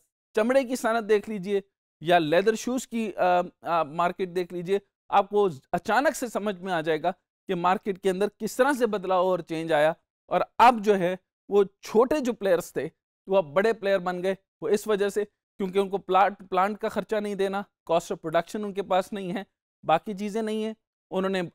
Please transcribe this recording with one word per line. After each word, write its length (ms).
चमड़े 300
की 120
सनत 280
देख 240
लीजिए 340
या 160
लेदर 380
शूज़ 300
की, 260
आ, 300
आ, 200
मार्केट 440
देख 240
लीजिए, 280
आपको 380
अचानक 420
से 140
समझ 320
में 120
आ 80
जाएगा 300
कि 440
मार्केट 440
के 100
अंदर 220
किस 180
तरह 160
से 140
बदलाव 380
और 160
चेंज 300
आया। 220
और 140
अब 200
जो 140
है 240
वो 140
छोटे 560
जो 120
प्लेयर्स 440
थे 140
वो 80
अब 180
बड़े 180
प्लेयर 280
बन 220
गए। 140
वो 60
इस 200
वजह 200
से 160
क्योंकि 540
उनको 200
प्लांट, 440
प्लांट 360
का 100
खर्चा 320
नहीं 160
देना, 280
cost 220
of 80
production 440
उनके 180
पास 300
नहीं 200
है, 120
बाकी 300
चीज़ें 280
नहीं 220
है, 100
उन्होंने 440